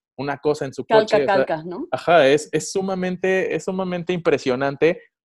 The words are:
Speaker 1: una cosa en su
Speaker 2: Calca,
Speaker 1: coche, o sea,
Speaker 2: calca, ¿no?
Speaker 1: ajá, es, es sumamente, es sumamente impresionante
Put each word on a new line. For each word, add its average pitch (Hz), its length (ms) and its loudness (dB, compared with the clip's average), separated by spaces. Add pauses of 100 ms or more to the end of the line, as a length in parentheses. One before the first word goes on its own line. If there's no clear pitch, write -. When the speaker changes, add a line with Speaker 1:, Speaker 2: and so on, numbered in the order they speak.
(180)
Speaker 1:
una 139 200 -6
cosa 147 260 -2
en 135 100 -8
su 131 100 -8
Speaker 2:
Calca, 220 180 4
Speaker 1:
coche, 214 140 0
o - 20 2
sea, 135 80 0
Speaker 2:
calca, 165 360 0
¿no? 180 300 -12
Speaker 1:
ajá, 165 340 4
es, 151 240 2
es 156 220 -6
sumamente, 190 840 -2
es - 100 -6
sumamente 180 480 -4
impresionante 143 920 0 (220)